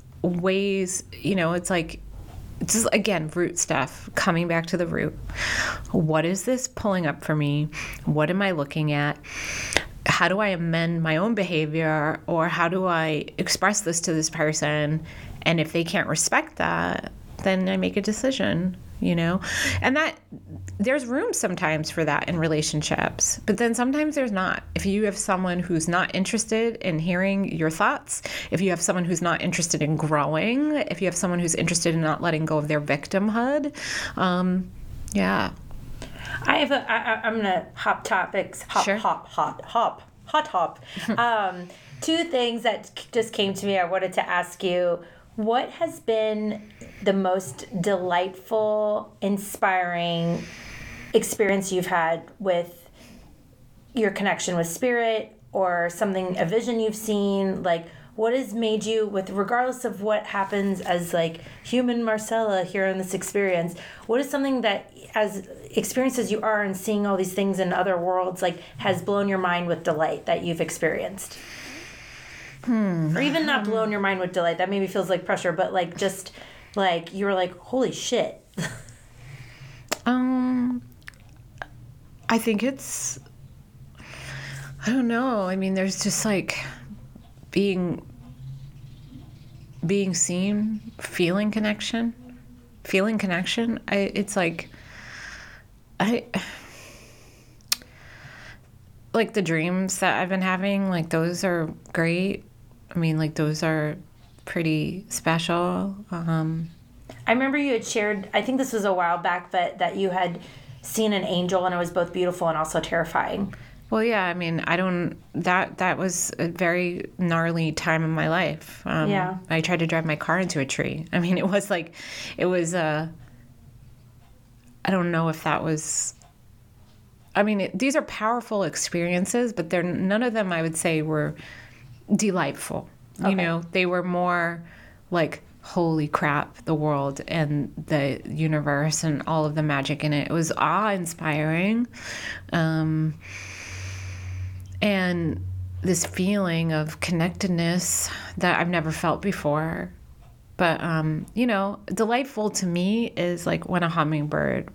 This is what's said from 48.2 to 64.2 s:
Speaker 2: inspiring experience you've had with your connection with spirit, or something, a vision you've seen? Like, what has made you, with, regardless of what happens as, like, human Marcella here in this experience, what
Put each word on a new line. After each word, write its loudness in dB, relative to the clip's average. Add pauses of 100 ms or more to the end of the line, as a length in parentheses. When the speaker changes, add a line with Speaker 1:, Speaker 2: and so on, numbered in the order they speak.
Speaker 2:
inspiring 0 (720)
experience 2
you've 0
had 2 (120)
with -2 (1080)
your 4
connection 0
with 2
spirit, 0 (200)
or 2
something, 0
a 2
vision 0
you've 0
seen? 0
Like, 0 (300)
what 2
has -2
made 0
you, 2
with, -2
regardless 0
of -4
what 0
happens 0
as, 0
like, 0 (240)
human 2
Marcella 0
here 0
in 0
this -4
experience, 0 (300)
what 4